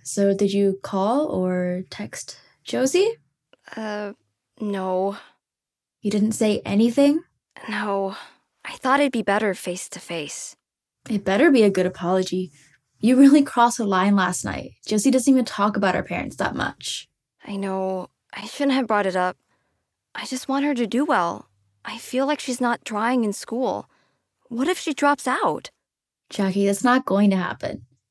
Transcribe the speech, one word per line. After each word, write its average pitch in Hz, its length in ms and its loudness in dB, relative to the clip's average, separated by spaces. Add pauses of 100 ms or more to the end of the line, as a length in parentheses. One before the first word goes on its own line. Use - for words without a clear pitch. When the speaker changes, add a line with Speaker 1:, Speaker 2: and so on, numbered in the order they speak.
Speaker 1:
so 196 320 0
did 196 180 0
you 196 300 2
call 214 440 -2
or 180 640 -2
text - 480 -14 (260)
Josie? 349 480 0 (640)
Speaker 2:
Uh, 208 360 -8 (480)
no. 196 560 -2 (840)
Speaker 1:
You 208 100 -2
didn't 214 220 2
say 214 320 0
anything? 240 580 4 (460)
Speaker 2:
No. 202 480 -4 (480)
I - 120 -12
thought 269 240 2
it'd 285 120 2
be 226 100 -2
better 202 320 0
face - 360 -8
to 180 100 -12
face. - 560 -10 (520)
Speaker 1:
It 208 160 -2
better 214 260 4
be 254 120 6
a 202 80 6
good 185 160 0
apology. 185 680 -2 (480)
You 247 180 4
really 277 240 10
crossed 240 380 2
a 220 40 0
line 196 300 2
last 185 300 0
night. - 280 -8 (140)
Josie 214 240 2
doesn't 254 220 4
even 254 120 6
talk 208 320 0
about 196 180 2
her - 80 -2
parents - 340 -6
that - 180 -4
much. - 540 -6 (360)
Speaker 2:
I 202 120 -8
know. 190 520 -4 (240)
I 208 140 -12
shouldn't 277 280 0
have 254 120 0
brought 208 200 2
it 185 100 -2
up. 180 200 0 (800)
I 214 120 -10
just - 220 -8
want 277 160 0
her 294 100 0
to 240 120 -2
do 233 180 0
well. 175 440 -2 (360)
I 214 140 -12
feel 262 280 -4
like 294 140 -2
she's 247 200 -6
not 240 240 -2
trying 226 400 -2
in 202 80 -2
school. 220 560 -6 (600)
What 247 200 -2
if 370 100 -2
she 320 140 -6
drops 285 340 0
out? 254 440 -4 (600)
Speaker 1:
Jackie, 196 360 0
that's 202 180 0
not 254 200 4
going 202 260 4
to 190 60 2
happen. - 480 -6 (260)